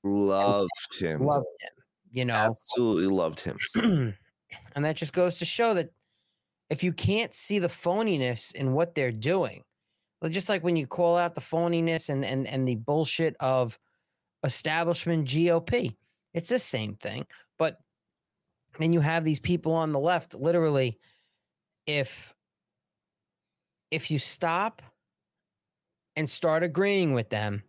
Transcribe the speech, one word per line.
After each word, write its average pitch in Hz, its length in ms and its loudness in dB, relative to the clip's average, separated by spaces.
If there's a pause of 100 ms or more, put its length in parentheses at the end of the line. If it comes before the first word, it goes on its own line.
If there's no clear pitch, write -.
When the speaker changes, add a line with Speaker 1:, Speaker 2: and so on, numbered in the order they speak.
Speaker 1:
Loved 101 960 2
him. 80 220 -2
Speaker 2:
Loved 139 240 2 (160)
him, - 220 -18 (280)
you 123 140 -2
know? 117 100 -2
Speaker 1:
Absolutely 110 720 2
loved 87 320 0
him. 156 800 0
Speaker 2:
<clears throat> - 60 -20 (500)
And 143 100 -2
that 156 100 0
just 156 180 -6
goes 180 240 2
to 170 80 -6
show 233 280 2
that 165 160 0 (800)
if 156 140 -2
you 175 100 2
can't 208 400 0
see - 240 -2
the 175 100 2
phoniness 170 880 0
in 131 200 0
what 170 200 0
they're 131 180 0
doing, 135 520 -2 (580)
well, 160 100 -4
just 190 160 -4
like 190 160 0
when 175 120 2
you 147 100 0
call 170 320 2
out 170 160 0
the 131 80 -6
phoniness 165 680 0
and, 139 140 -2
and, 131 240 -2
and 131 200 -2
the 123 80 0
bullshit 147 640 0
of 127 400 0 (640)
establishment 165 840 0
G 156 240 2
O 170 100 4
P, 175 380 -2 (380)
it's 165 140 -4
the 240 100 0
same 107 360 -4
thing. 104 300 -8 (320)
But 160 220 -2 (1000)
then 165 160 2
you 170 60 4
have 160 240 2
these 156 160 0
people 165 340 0
on 160 180 0
the 139 80 0
left, 170 360 0
literally, 143 640 2 (880)
if, - 480 -4 (1500)
if 156 220 -4
you 147 80 2
stop 180 640 -2 (1300)
and 151 140 -2
start 160 320 0
agreeing 180 520 2
with 117 160 0
them 107 400 -2